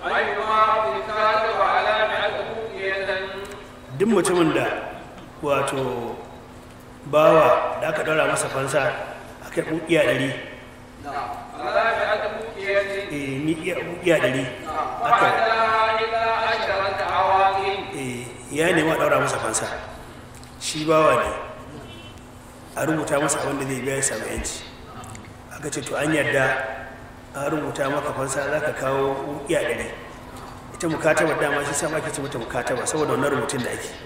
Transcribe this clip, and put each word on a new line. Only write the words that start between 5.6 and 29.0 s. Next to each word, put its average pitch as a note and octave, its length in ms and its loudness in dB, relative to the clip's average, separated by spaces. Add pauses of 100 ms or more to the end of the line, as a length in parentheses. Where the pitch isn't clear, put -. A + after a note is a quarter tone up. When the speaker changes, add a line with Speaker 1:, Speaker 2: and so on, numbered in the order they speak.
Speaker 2:
bawa D3+ 760 6
da D#3 80 -2
aka D#3 140 -2
ɗaura D#3 240 4
masa C#3+ 220 0
fansa C3+ 320 0 (640)
a - 40 -14
kan E3+ 200 -2
ukiya D#3+ 400 2
ɗari. C3+ 220 2 (1300)
Speaker 1:
على D3+ 240 2
مئة G#3+ 400 2 (100)
أوقية. G3 460 -2 (340)
Speaker 2:
Eh, C#3 320 -4
ni D#3+ 160 2
iya, F3 160 -2
ukiya E3+ 420 2
ɗari. C3+ 260 2 (580)
Aka - 240 6
Speaker 1:
فأدى A3+ 760 4
إلى A3+ 160 0 (260)
عشرة G3+ 560 0
عواق. F#3+ 540 4 (360)
Speaker 2:
Eh, B2 300 -4 (280)
ya D#3+ 200 2
nemi D#3+ 200 4
a D#3 40 2
ɗaura D3 240 4
masa C3+ 180 0
fansa. A2 300 -2 (920)
Shi D3+ 280 -4
bawa D#3 320 6
ne. - 120 0 (1400)
A C3 120 0
rubuta D3+ 340 2
masa D3+ 240 0
abin C#3 140 -2
da C3+ 100 -2
zai B2+ 160 -2
biya C3+ 100 0
ya C#3 60 0
samu - 240 -2
ƴanci. - 380 -6 (880)
Aka - 160 -8
ce, C#3 120 -4
"To, - 140 -6
an D3 140 2
yarda C#3 360 4 (880)
an C#3 160 -4
rubuta D3+ 400 -2
maka C#3 260 -2
fansa, C#3 320 -2
za D3+ 100 0
ka D3 140 0
kawo C#3 400 0 (320)